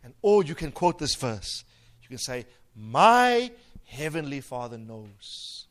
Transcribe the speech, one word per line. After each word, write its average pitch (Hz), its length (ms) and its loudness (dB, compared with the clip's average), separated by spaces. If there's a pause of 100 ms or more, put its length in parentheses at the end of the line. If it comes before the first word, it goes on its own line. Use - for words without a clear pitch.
And, - 160 -20
or 208 200 6
you 160 140 -2
can - 160 -6
quote 175 280 0
this 147 160 -2
verse. - 500 -6 (360)
You - 60 -20
can 127 100 -14
say, 123 280 -8 (320)
"My 233 720 4 (320)
heavenly 147 560 -6
Father 123 380 -10
knows." 110 920 -16